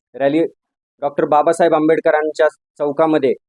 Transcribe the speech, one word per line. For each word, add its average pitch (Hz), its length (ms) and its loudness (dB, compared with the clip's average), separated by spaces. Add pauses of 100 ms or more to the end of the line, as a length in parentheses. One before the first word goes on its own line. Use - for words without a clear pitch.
(140)
रॅली 139 280 0 (580)
डॉक्टर 143 240 -4
बाबासाहेब 160 500 2
आंबेडकरांच्या 156 760 0 (300)
चौकामध्ये 147 560 0 (140)